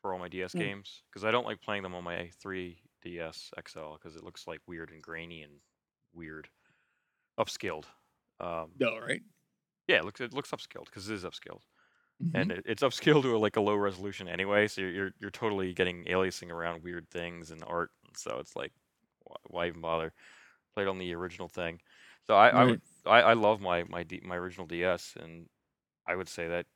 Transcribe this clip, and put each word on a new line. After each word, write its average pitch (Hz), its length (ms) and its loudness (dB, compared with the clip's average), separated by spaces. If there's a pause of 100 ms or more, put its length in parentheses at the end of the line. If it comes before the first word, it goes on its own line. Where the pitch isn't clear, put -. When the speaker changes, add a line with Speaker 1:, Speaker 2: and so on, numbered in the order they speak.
Speaker 1:
for 98 100 -4
all 92 80 -4
my 90 80 -8
D 90 120 -8
S 92 120 -6
Speaker 2:
Hmm. 87 80 -4
Speaker 1:
games, 101 420 -8 (100)
'cause 95 120 -10
I 110 80 4
don't 120 140 2
like 110 140 -8
playing 101 220 -4
them 92 140 -8
on 87 80 -8
my 87 260 -6 (100)
three 90 380 -8 (240)
D 87 160 -12
S 80 400 -12
X - 180 -16
L 78 240 -14
'cause 80 140 -18
it 82 80 -18
looks, 87 240 -18
like, 80 220 -12
weird 82 240 -12
and 80 100 -20
grainy 82 400 -14
and 73 120 -20 (600)
weird. 78 340 -14 (920)
Upscaled. 85 460 -4 (560)
Um, 82 280 -6 (100)
Speaker 3:
No, 110 180 0
right? 117 220 -6 (680)
Speaker 1:
Yeah, 156 120 4
it 82 80 0
looks, 104 120 -10
it 120 140 -6
looks 139 180 -8
upscaled - 400 -10
'cause 98 200 -12
it 110 40 -2
is 90 100 -8
upscaled. - 360 -12 (760)
And 95 180 2
Speaker 3:
Mm-hmm. 87 60 -4
Speaker 1:
it, 95 80 -12
it's 110 160 0
upscaled 147 400 6
to 127 120 2
a, 110 40 4
like, 107 180 4
a 113 40 4
low 101 160 4
resolution 98 520 -4
anyway, 101 400 4
so 98 140 -6
you're, 92 80 -2
you're, 95 200 -2 (100)
you're 101 100 -8
totally 95 420 -2
getting 90 320 0
aliasing 90 460 0
around 85 320 -6
weird 85 280 -10
things 85 400 -8
and 80 160 -14
art, 85 240 -4 (260)
so - 240 -8
it's - 140 -16
like, - 180 -8 (560)
wh-, - 240 -18
why 87 160 -2
even 82 120 -8
bother? 82 320 -2 (600)
Play 101 100 -2
it 98 40 2
on 95 100 -2
the 90 160 -4
original 87 340 -8
thing. 87 320 -6 (460)
So 113 100 4
I, 107 120 12
I - 40 10
Speaker 3:
Right. 123 180 10
Speaker 1:
would, 117 100 0 (260)
I, 110 160 12
I 110 100 8
love 107 280 4
my, 87 240 0
my 87 180 -6
D-, 82 220 -10
my 90 120 -6
original 90 300 -8
D 85 180 -2
S, 90 360 0
and 82 260 -18 (600)
I 87 80 -2
would 92 140 -6
say 85 200 -6
that 85 280 -4